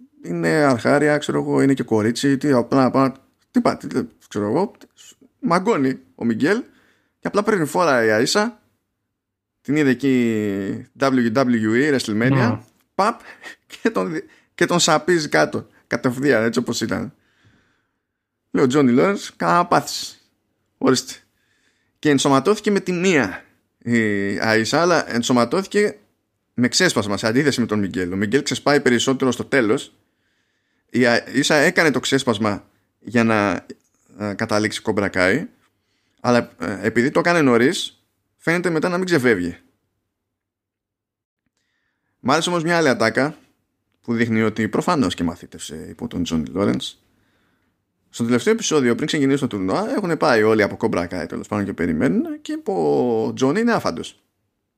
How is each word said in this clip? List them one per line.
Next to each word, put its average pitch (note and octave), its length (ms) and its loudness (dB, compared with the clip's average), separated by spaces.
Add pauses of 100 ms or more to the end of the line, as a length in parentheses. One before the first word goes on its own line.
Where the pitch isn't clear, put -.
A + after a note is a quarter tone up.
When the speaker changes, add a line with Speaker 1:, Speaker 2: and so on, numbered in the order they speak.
(220)
Speaker 1:
είναι E3+ 260 -4
αρχάρια, D3 680 2
ξέρω D3 200 -4
εγώ, C#3+ 220 0
είναι C#3 140 4
και C3+ 80 -2
κορίτσι, A#2 540 0
τι, D3 160 0
απλά, C3 320 2
απλά, C3+ 300 2 (360)
τι B3 100 2
πάτε, A#2+ 460 -2 (220)
ξέρω G#2 180 -4
εγώ", D3+ 260 -2 (640)
μαγκώνει F3+ 640 0 (140)
ο - 100 -8
Μιγγέλ C3 380 0 (580)
και - 80 -8
απλά G3+ 140 0
παίρνει G3+ 240 0
φόρα C#3+ 380 2
η A2 60 2
Αΐσα, D3+ 380 2 (1120)
την C#3 160 -2
είδε C#3+ 140 4
εκεί A2+ 960 0 (120)
W B2+ 340 0
W C3 140 2 (280)
E, C#3 220 2
WrestleMania, A#2 340 0
Speaker 2:
Ναι. A#2+ 300 0 (340)
Speaker 1:
παπ, G#3 260 -2 (460)
και - 240 -4
τον F#3 220 -4
δι-, D#3+ 120 -8 (300)
και F3 120 2
τον F3 120 0
σαπίζει D#3+ 500 2
κάτω, D3+ 380 0 (200)
κατευθείαν, B2+ 580 0
έτσι A#2 140 0
όπως A#2 220 -4
ήταν. F#2+ 340 -4 (1400)
Λέει D#3+ 140 2
ο - 20 4
Τζόνι B2+ 260 4
Λόρενς, E3+ 440 0
"Καλά F3 300 2
πάθεις. - 640 -4 (480)
Ορίστε". - 360 0 (840)
Και D3+ 120 2
ενσωματώθηκε C#3+ 600 2
με G3 100 0
τη F#3 120 -6
μία E3 520 0 (340)
η A#2 160 -4 (480)
Αΐσα, A2 340 2
αλλά E3+ 380 2
ενσωματώθηκε C#3 840 0 (560)
με B2 140 0
ξέσπασμα, A#2 480 0
σε A#2 100 -4
αντίθεση C3 340 2
με A2+ 60 0
τον G#2+ 120 -2
Μιγγέλ. F2+ 340 -4
Ο F#2+ 40 -6
Μιγγέλ G#2+ 260 0
ξεσπάει C#3+ 380 0
περισσότερο C3 500 2
στο A2+ 140 -6
τέλος. B2+ 500 0 (960)
Η A#2 140 -2
Αΐσα A#2+ 500 0
έκανε D#3+ 360 4
το B2+ 100 -2
ξέσπασμα A2 640 -2 (360)
για A2+ 240 0
να G2+ 420 0 (520)
ε, G2+ 160 -6
καταλήξει G#2+ 500 -2
Cobra G2+ 260 0
Kai, G2 360 0 (760)
αλλά, A#2+ 380 0
ε, F#2+ 280 -8
επειδή A#2 240 0
το - 80 -2
έκανε E3+ 220 2
νωρίς, C3 640 0 (320)
φαίνεται F3 340 -2
μετά D#3+ 180 -2
να F3 80 -2
μην F#3 100 -4
ξεφεύγει. A#2+ 500 0 (2750)
Μ' B2+ 100 -4
άρεσε D#3+ 180 2
όμως F3 140 -2
μια E3+ 140 0
άλλη D#3+ 120 2
ατάκα A#2+ 480 0 (640)
που A#2 140 -4
δείχνει A2+ 280 0
ότι A2 260 -2
προφανώς C#3 460 -2
και F2 100 -4
μαθήτευσε E2 640 -10
υπό F2 200 -12
τον F2+ 140 -6
Τζόνι E2 240 -4
Λόρενς. G2+ 520 -4 (1120)
Στο - 160 -8
τελευταίο A#2+ 280 0
επεισόδιο, D3 420 0
πριν B2+ 120 -4
ξεκινήσει C#3 340 0
το C3+ 60 -2
τουρνουά, A2 440 -4
έχουνε G3 260 -2
πάει C3 260 2
όλοι A2 200 4
από G2 180 0
Cobra F#2 280 -2
Kai, E2+ 200 -6
τέλος E2 200 -10
πάντων, G#2 160 -4
και F#2+ 80 -6
περιμένουν, F3 680 -2
και D4+ 240 -10
ο C3 680 0
Τζόνι C3 280 0
είναι A#3 120 0
άφαντος. E2+ 500 -6 (560)